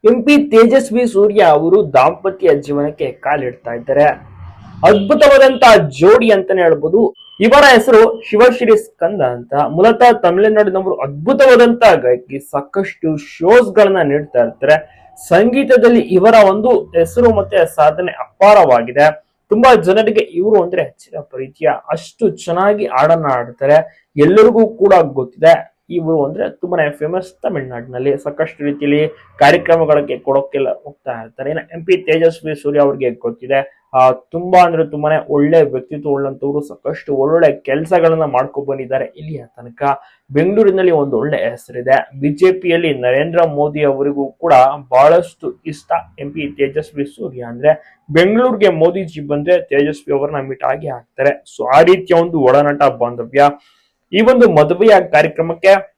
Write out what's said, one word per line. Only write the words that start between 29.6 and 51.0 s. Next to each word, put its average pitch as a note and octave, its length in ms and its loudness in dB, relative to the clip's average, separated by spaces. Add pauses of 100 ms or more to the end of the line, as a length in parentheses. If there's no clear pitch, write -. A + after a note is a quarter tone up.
ಕೊಡೋಕೆಲ್ಲ C3+ 540 -4
ಹೋಗ್ತಾ B2+ 500 -14
ಇರ್ತಾರೆ. C3+ 280 -12
ಇನ್ನು D#3+ 280 -10
ಎಂ E3 60 -16
ಪಿ F#3 120 0
ತೇಜಸ್ವಿ D#3+ 640 -4
ಸೂರ್ಯ D3 180 -2
ಅವ್ರಿಗೆ C3+ 300 -2
ಗೊತ್ತಿದೆ, B2+ 840 -8
ಆ, C3 160 4
ತುಂಬಾ F3+ 500 -2
ಅಂದ್ರೆ E3 300 0
ತುಂಬಾನೇ D3+ 380 -4
ಒಳ್ಳೆ D3 340 2
ವ್ಯಕ್ತಿತ್ವ C#3+ 480 -6
ಉಳ್ಳಂತವ್ರು. C#3 500 -6
ಸಾಕಷ್ಟು D3 540 -10
ಒಳ್ಳೊಳ್ಳೆ D3+ 380 0
ಕೆಲ್ಸಗಳನ್ನ D#3+ 720 -2
ಮಾಡ್ಕೊಂಡ್ C#3 440 -6
ಬಂದಿದ್ದಾರೆ C3 480 -8
ಇಲ್ಲಿಯ D3+ 300 -16
ತನಕ. A#2+ 360 -18 (480)
ಬೆಂಗಳೂರಿನಲ್ಲಿ F#3 640 0
ಒಂದು C#3 260 -2
ಒಳ್ಳೆ C#3 180 -4
ಹೆಸರಿದೆ. B2+ 840 -6
ಬಿ C#3+ 80 -4
ಜೆ F3+ 240 0
ಪಿಯಲ್ಲಿ E3+ 460 -4
ನರೇಂದ್ರ D3 460 -2
ಮೋದಿ D3 380 -4
ಅವರಿಗೂ C#3 500 -4
ಕೂಡ E3 200 -2 (360)
ಬಹಳಷ್ಟು D3+ 760 0
ಇಷ್ಟ D3+ 260 -12 (260)
ಎಂ C#3+ 140 -14
ಪಿ D3 240 -12
ತೇಜಸ್ವಿ C#3+ 480 -6
ಸೂರ್ಯ B2+ 380 -14
ಅಂದ್ರೆ. B2 580 -6 (100)
ಬೆಂಗಳೂರಿಗೆ G#3 580 0
ಮೋದಿಜಿ E3 580 -2
ಬಂದ್ರೆ D3 340 -2
ತೇಜಸ್ವಿ C#3+ 580 -4
ಅವರನ್ನ C#3+ 300 -8
ಮೀಟ್ C3 160 -10
ಆಗಿ C#3+ 240 -6
ಆಗ್ತಾರೆ. C3 420 -6